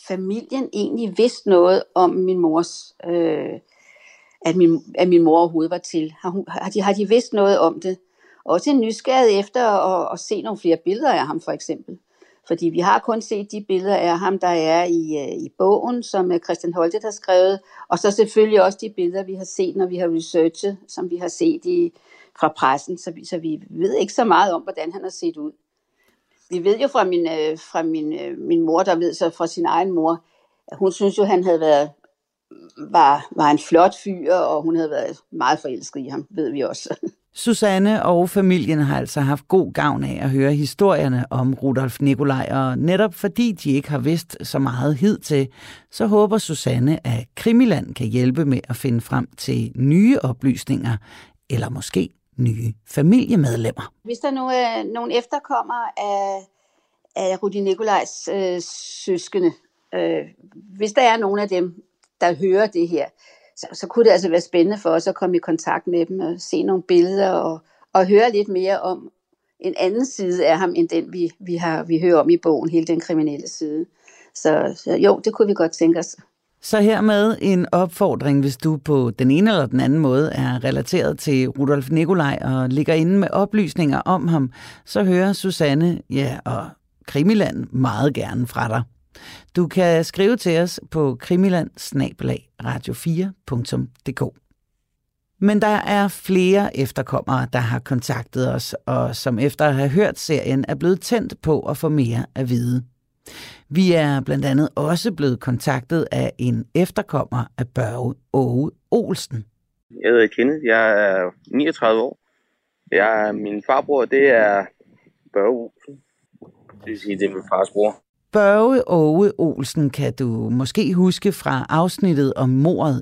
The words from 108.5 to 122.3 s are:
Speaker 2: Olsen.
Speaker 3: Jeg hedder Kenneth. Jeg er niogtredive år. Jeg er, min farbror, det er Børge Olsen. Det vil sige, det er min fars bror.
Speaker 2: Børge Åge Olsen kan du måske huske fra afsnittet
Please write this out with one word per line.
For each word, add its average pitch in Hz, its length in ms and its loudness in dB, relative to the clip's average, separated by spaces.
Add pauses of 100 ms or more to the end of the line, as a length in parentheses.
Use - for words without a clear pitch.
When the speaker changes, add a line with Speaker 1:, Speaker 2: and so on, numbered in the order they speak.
Speaker 2:
Olsen. 175 540 -2 (560)
Speaker 3:
Jeg 113 100 2
hedder 117 160 6
Kenneth. 143 380 -2
Jeg 110 380 4
er 95 280 0 (160)
niogtredive 113 540 0
år. - 180 -6 (720)
Jeg 107 360 2
er, 104 40 -2
min 104 360 -6
farbror, 135 380 0
det 139 240 4
er 104 360 4 (680)
Børge 107 240 2
Olsen. 135 440 -16 (760)
Det - 120 -12
vil 104 80 -10
sige, 101 200 -6
det 101 60 0
er 98 80 -4
min 92 160 -10
fars 95 200 0
bror. 104 260 0 (360)
Speaker 2:
Børge 214 580 4
Åge 165 480 4
Olsen 147 520 0
kan 127 240 -4
du 127 140 -2 (240)
måske 135 420 0
huske 180 380 2
fra 135 380 -4
afsnittet 160 640 2